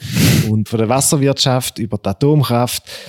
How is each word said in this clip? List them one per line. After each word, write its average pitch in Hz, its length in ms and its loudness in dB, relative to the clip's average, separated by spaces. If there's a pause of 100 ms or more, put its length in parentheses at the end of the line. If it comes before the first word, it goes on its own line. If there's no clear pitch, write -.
(240)
<laughs> - 260 2
und 107 180 0
von 117 120 -2
der 110 100 2
Wasserwirtschaft 135 880 0
über 107 220 -4
die - 100 -4
Atomkraft 123 720 0 (260)